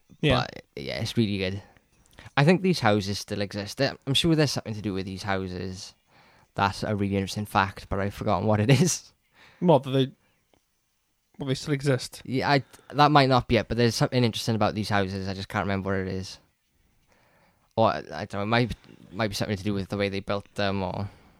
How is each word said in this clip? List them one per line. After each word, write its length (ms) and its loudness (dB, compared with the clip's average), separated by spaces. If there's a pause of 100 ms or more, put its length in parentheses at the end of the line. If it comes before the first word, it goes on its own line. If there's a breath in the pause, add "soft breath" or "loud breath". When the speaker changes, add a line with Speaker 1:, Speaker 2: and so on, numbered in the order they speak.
(220)
Speaker 1:
Yeah. 200 4
Speaker 2:
But, 220 -10 (120)
yeah, 260 -8
it's 160 -4
really 200 2
good. 240 -4 (760 loud breath)
I 80 6
think 160 6
these 180 2
houses 400 2
still 220 -8
exist. 360 -8
There, 180 -2 (120)
I'm 60 0
sure 220 4
there's 160 2
something 220 -6
to 80 -8
do 120 -4
with 120 -4
these 180 -10
houses. 720 -6 (600 soft breath)
That's 280 0
a 120 -2
really 200 0
interesting 300 -4
fact, 440 -2
but 100 -4
I've 140 -2
forgotten 340 -2
what 120 4
it 100 2
is. 420 2 (480 soft breath)
Speaker 1:
What, 240 4
that 80 -8
they, 200 0 (1300)
well, 100 -8
they 60 -2
still 200 -4
exist? 520 -2
Speaker 2:
Yeah, 240 -2
I, 140 4 (300)
that 180 6
might 180 6
not 180 4
be 100 4
it, 100 0
but 100 -4
there's 180 2
something 280 2
interesting 320 0
about 200 2
these 140 -2
houses. 380 0
I 80 -6
just 140 -10
can't 160 -2
remember 260 -2
what 160 -2
it 60 -4
is. 260 -8 (1400)
Or, 160 4
I 340 -8
don't 80 -12
know, 80 -6
it 60 -4
might, 280 2 (360)
might 160 -2
be 80 -6
something 220 -2
to 60 -12
do 100 -2
with 160 -4
the 80 -4
way 120 0
they 100 -4
built 360 -6
them, 280 -2
or, 240 -6 (320 soft breath)